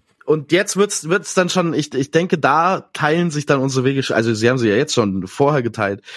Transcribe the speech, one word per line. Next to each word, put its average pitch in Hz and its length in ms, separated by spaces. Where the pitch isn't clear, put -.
und 151 280
jetzt 196 240
wird's, 202 320
wird's 175 260
dann 180 140
schon, 170 260
ich, 147 200
ich 131 180
denke, 170 260
da 156 540
teilen 165 380
sich 143 140
dann 139 160
unsere 131 240
Wege, 135 180
sch-, - 100
also 117 220
sie 110 140
haben 131 100
sie 117 100
ja 101 80
jetzt 147 180
schon 98 320
vorher 143 360
geteilt, 104 380